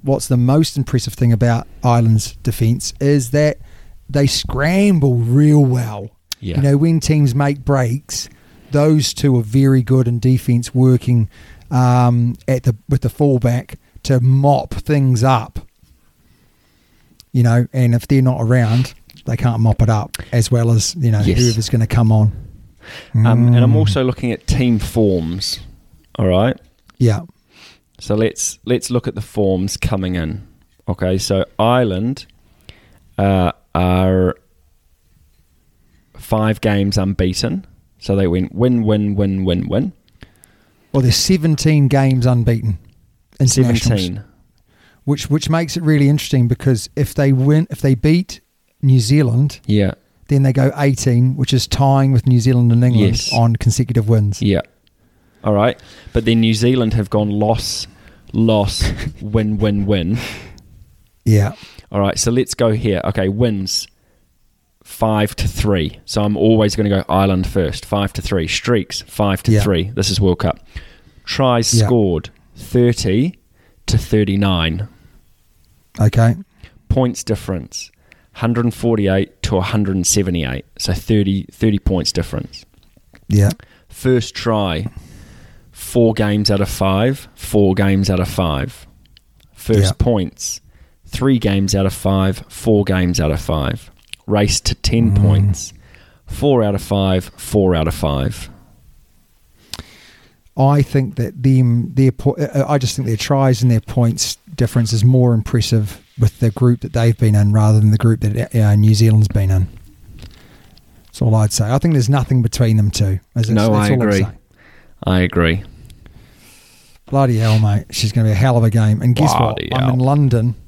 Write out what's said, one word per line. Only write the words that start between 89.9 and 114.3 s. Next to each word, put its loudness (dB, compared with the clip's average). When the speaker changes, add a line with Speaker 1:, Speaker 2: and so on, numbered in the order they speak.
Speaker 2:
points, -4
three -2
games 0
out 0
of -2
five, -2
four 0
games 0
out 0
of -2
five. -6
Race 0
to -4
ten 0
Speaker 1:
Mm. 2
Speaker 2:
points, 0
four 0
out 0
of -4
five, -2
four 0
out 0
of -4
five. -4
Speaker 1:
I 4
think -2
that -6
them, 2
their 4
po-, -2
uh, -2
I 0
just -2
think -6
their -2
tries 0
and 4
their 2
points -2
difference 0
is 0
more 4
impressive -2
with 0
the 0
group 2
that -12
they've 0
been 2
in 4
rather 4
than 4
the 2
group 2
that, -4
uh, 4
New 6
Zealand's 4
been 0
in. 2
That's -16
all 2
I'd 2
say. -2
I 0
think 0
there's 0
nothing 0
between 0
them 2
two. -2
That's, -2
Speaker 2:
No, 2
Speaker 1:
that's 2
Speaker 2:
I 2
Speaker 1:
all -
I'm 0
Speaker 2:
agree. 2
Speaker 1:
saying. -6